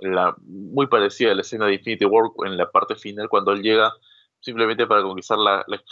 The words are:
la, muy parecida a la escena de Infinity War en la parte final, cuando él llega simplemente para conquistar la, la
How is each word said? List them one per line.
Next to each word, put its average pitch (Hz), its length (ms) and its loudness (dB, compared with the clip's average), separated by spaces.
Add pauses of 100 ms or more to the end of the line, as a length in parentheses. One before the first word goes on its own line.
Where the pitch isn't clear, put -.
la, 92 420 0
muy 104 460 -4
parecida 107 440 2
a - 20 0
la 95 60 0
escena 107 260 -4
de 98 100 2
Infinity 104 280 -4
War 110 260 4 (140)
en 95 140 -4
la 87 120 -2
parte 101 260 0
final, 104 340 -10
cuando 98 220 2
él 101 100 -2
llega 110 300 4 (480)
simplemente 113 460 -2
para 104 160 4
conquistar 95 360 -4
la, 101 280 2
la 101 260 -8